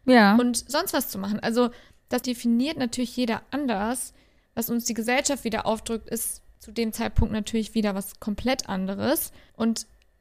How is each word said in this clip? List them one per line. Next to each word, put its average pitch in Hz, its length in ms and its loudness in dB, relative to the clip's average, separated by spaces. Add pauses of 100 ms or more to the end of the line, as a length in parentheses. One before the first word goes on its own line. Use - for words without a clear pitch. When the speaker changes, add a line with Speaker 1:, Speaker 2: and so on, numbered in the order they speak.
Speaker 1:
Ja. 220 300 10
Speaker 2:
und 240 340 2
sonst 311 220 0
was 277 160 0
zu - 100 -10
machen. 196 220 -4
Also 233 300 2 (400)
das 247 140 -2
definiert 247 540 0
natürlich 247 380 -4
jeder 233 360 -2
anders. 240 600 -2 (420)
Was 226 160 -4
uns 233 140 -2
die 220 100 -4
Gesellschaft 247 480 0
wieder 214 240 -4
aufdrückt, 220 420 -4
ist - 320 -6 (160)
zu - 140 -20
dem 226 200 -2
Zeitpunkt 220 400 2
natürlich 214 440 -2
wieder 208 180 2
was - 260 -8
komplett 233 480 -2
anderes. 196 640 -2 (240)
Und 226 300 -2 (360)